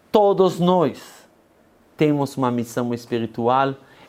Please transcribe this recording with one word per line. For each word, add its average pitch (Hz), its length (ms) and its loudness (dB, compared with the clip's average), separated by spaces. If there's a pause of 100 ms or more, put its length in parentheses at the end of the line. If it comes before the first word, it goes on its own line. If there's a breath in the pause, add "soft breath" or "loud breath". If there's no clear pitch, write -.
(120)
Todos 190 480 4
nós 175 680 -2 (720)
temos 147 400 0
uma 127 140 0
missão 120 420 -6
espiritual 120 840 -2 (340 loud breath)